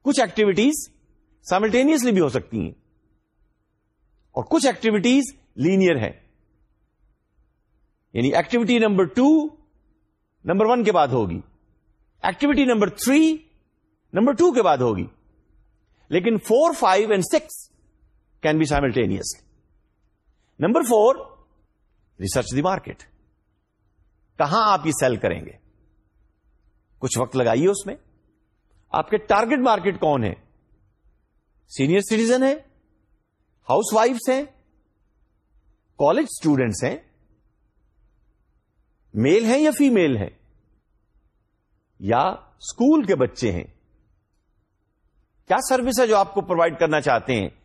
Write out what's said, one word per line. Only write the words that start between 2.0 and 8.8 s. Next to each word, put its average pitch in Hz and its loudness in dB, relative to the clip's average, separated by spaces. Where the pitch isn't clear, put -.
بھی 190 2
ہو 147 2
سکتی 113 -6
ہیں 87 -6
اور 127 -6
کچھ 285 0
ایکٹیویٹیز 233 2
لینئر 180 2
ہیں، 107 -4
یعنی 123 0
ایکٹیویٹی 233 0
نمبر 208 2